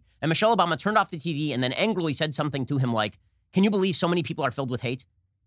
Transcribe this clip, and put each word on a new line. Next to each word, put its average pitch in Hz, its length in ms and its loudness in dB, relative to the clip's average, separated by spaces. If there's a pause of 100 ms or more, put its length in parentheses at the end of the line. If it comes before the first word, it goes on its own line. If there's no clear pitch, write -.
(220)
and 147 80 0
Michelle 220 260 4
Obama 170 220 2
turned 214 200 0
off 196 120 2
the 175 80 -10
T 160 160 -6
V 147 180 -2
and 123 120 0
then 127 100 0
angrily 175 400 0
said 156 220 -2
something 143 320 -4
to 143 100 -2
him 127 160 0
like, 107 260 -2 (340)
"Can 185 100 4
you 214 80 6
believe 190 240 2
so 175 120 0
many 175 140 2
people 151 240 -4
are 123 60 0
filled 135 180 -6
with 123 120 -4
hate?" 131 220 -6 (440)